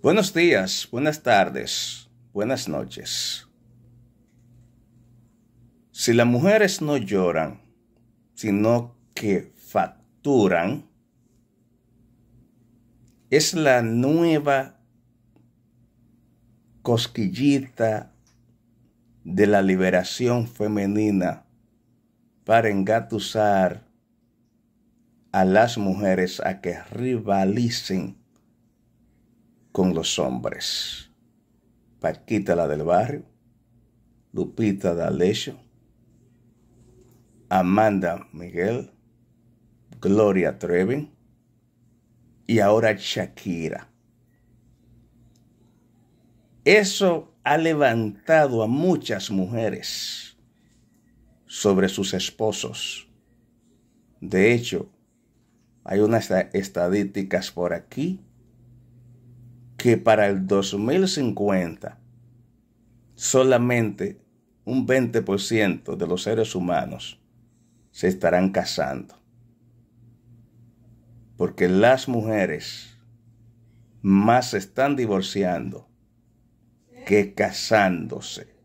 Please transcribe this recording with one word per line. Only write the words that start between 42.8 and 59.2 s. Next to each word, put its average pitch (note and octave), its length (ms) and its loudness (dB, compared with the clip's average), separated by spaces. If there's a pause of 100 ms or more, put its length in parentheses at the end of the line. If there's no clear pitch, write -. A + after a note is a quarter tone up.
Shakira. - 920 -8 (2750)
Eso F#3+ 680 2 (100)
ha C#3+ 140 2
levantado C#3 1040 2
a A2 60 0
muchas C3 640 -2
mujeres - 1080 -6 (1080)
sobre F#2+ 420 0
sus F#2+ 260 -6
esposos. - 960 -6 (1120)
De F#2+ 340 2
hecho, A#2 360 -4 (960)
hay G2+ 160 0
unas A2 240 2
esta-, F#2 260 -2
estadísticas F#2+ 1000 -2
por F2 220 -4
aquí E3 460 -8 (1600)